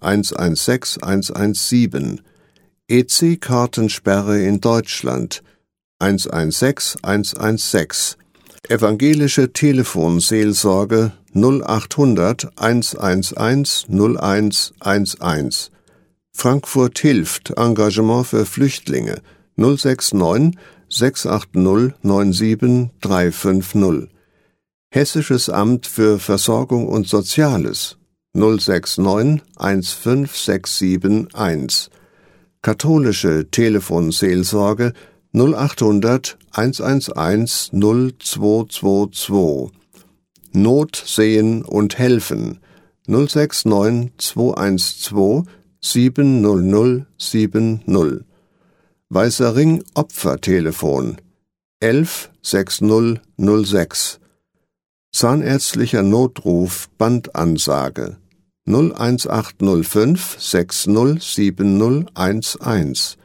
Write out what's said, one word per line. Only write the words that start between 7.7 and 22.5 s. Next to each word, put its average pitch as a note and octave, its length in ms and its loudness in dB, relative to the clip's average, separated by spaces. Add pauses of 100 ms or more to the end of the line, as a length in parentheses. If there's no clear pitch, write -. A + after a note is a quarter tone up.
sechs, - 440 -2 (520)
Evangelische B2+ 840 2
Telefonseelsorge G#2 1600 2 (220)
null B2+ 320 2
achthundert A2 880 0
eins A2+ 400 0
eins F#2+ 400 -2
eins C3 540 -2
null G#2 280 2
eins G2+ 640 -2
eins G2 420 -2
eins, D2+ 520 -4 (580)
Frankfurt B2+ 680 0
hilft, A#2+ 560 0
Engagement A2 720 2
für A2 180 0
Flüchtlinge C2+ 760 -4 (340)
null C3+ 200 4
sechs C3 360 -2
neun G#2+ 440 2 (340)
sechs - 360 -2
acht - 300 -4
null G2+ 460 2
neun G2 300 2
sieben A#2+ 580 0 (100)